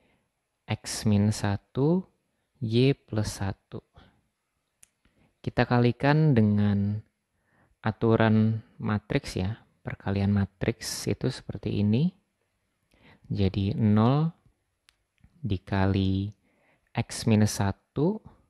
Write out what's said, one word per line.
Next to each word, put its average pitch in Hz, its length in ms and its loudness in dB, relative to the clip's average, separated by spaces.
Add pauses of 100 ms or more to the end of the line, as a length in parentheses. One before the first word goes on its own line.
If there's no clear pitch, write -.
(680)
X - 400 -6
minus 104 320 2
satu, 135 640 -2 (560)
Y 123 320 2
plus - 480 -6
satu. - 400 -8 (1600)
Kita - 240 -2
kalikan 135 720 2
dengan 104 640 2 (800)
aturan 110 800 2 (160)
matriks - 640 -4
ya, 98 240 -6 (160)
perkalian 98 480 -4
matriks - 800 -4
itu 131 240 -4
seperti - 480 -8
ini. 113 320 0 (1200)
Jadi, 98 400 -2
nol 120 560 2 (1120)
dikali 98 880 -2 (640)
X - 320 -8
minus 107 320 2
satu 139 640 -4 (300)